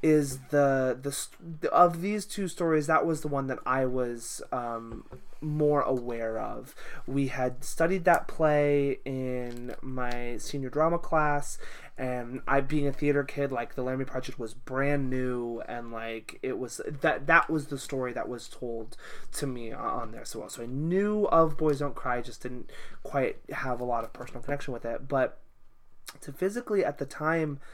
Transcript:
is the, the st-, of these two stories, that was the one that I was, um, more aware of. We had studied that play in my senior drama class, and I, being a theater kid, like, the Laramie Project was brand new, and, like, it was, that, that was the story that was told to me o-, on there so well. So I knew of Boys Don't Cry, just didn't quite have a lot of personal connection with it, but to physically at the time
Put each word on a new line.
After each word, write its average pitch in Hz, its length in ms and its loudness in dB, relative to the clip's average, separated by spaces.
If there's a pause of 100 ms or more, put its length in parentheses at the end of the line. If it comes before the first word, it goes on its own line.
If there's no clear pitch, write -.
is 147 360 4 (120)
the, 135 500 4
the 139 120 -4
st-, - 600 -8
of 170 280 6
these 202 260 0
two 196 220 -4
stories, 160 380 2
that 160 180 4
was 165 180 0
the 151 60 -4
one 139 200 -2
that 135 180 -4
I 131 200 2
was, 123 540 -2 (120)
um, 117 520 -6 (380)
more 151 400 4
aware 117 580 -2
of. 113 340 -6 (320)
We 139 220 0
had 127 340 -2
studied 175 420 2
that 170 220 6
play 147 800 4
in 123 800 -4
my 120 560 0
senior 131 320 -2
drama 165 280 4
class, 151 600 2 (400)
and 127 500 -4
I, 139 140 6
being 143 240 4
a 135 60 4
theater 143 300 4
kid, 135 300 -2
like, 120 220 -4
the 131 80 -2
Laramie 131 240 0
Project - 320 -2
was 117 160 -6
brand 135 560 2
new, 123 580 0
and, 120 240 -6
like, 113 500 -8
it 127 160 -2
was, 123 220 -6 (220)
that, 147 240 2
that 165 240 6
was 156 160 0
the 139 120 -6
story 127 360 -4
that 120 160 -4
was 120 180 -8
told 113 480 -6 (380)
to 143 120 -2
me 120 280 -4
o-, - 40 -6
on 117 340 -2
there 113 120 -10
so 113 160 -8
well. 107 80 -10
So - 140 -10
I 117 40 -6
knew 190 600 2
of 160 320 6
Boys 147 220 4
Don't 143 140 -2
Cry, 120 280 -2
just - 200 -8
didn't 127 280 -6 (320)
quite 131 340 0 (160)
have 127 260 -2
a 123 60 -4
lot 117 200 0
of - 100 -10
personal 120 280 -8
connection 143 300 -2
with 117 140 -6
it, 117 200 -4
but 135 320 2 (840)
to 143 100 -10
physically 202 520 0
at 147 140 -2
the 135 80 -4
time 156 540 0 (140)